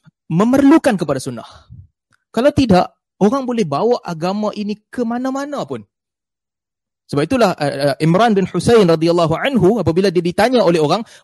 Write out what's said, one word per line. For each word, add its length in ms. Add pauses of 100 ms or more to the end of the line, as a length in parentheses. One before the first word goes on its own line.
(280)
memerlukan 720
kepada 160
sunnah. 320 (800)
Kalau 240
tidak, 440 (240)
orang 240
boleh 240
bawa 320
agama 560
ini 320
ke 160
mana-mana 640
pun. 160 (1300)
Sebab 160
itulah, 320
uh, 340
uh, 60
Imran 400
bin 80
Husain 400
radhiyallahu 480
anhu, 480
apabila 320
dia 80
ditanya 400
oleh 160
orang, 240 (220)